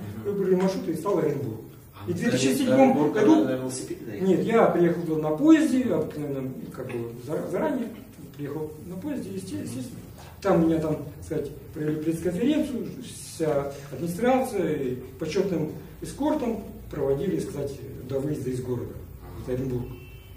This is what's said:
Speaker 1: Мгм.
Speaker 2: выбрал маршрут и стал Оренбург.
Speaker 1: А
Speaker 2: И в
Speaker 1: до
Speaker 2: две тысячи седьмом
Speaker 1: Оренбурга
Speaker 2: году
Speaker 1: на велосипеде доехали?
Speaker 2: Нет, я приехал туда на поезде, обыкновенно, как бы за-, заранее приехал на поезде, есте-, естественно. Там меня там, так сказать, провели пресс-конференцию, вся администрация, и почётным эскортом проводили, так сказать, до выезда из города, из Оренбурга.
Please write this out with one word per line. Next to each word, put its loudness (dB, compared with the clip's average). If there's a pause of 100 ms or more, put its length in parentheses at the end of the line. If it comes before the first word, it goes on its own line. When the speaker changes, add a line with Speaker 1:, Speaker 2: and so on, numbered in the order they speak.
(260)
Speaker 1:
Мгм. 0
Speaker 2:
выбрал 4
маршрут 0
и -2
стал 0
Оренбург. -2 (340)
Speaker 1:
А -8
Speaker 2:
И -2
в -2
Speaker 1:
до -4
Speaker 2:
две 2
тысячи 4
седьмом 8
Speaker 1:
Оренбурга 4
Speaker 2:
году 8
Speaker 1:
на 0
велосипеде -6
доехали? -2
Speaker 2:
Нет, 4
я 6
приехал 4
туда 0
на 2
поезде, 8 (100)
обыкновенно, -2 (240)
как -8
бы -6 (160)
за-, -4
заранее 0 (480)
приехал -6 (160)
на -10
поезде, -6
есте-, -8
естественно. -8 (420)
Там 6
меня 4
там, 0
так -10 (200)
сказать, -4 (220)
провели -2
пресс-конференцию, 0 (180)
вся -2 (220)
администрация, 0
и -2 (220)
почётным 0 (300)
эскортом -2 (280)
проводили, 0
так -4
сказать, -4 (380)
до -2
выезда -2
из -2
города, -4 (500)
из -4
Оренбурга. -2 (500)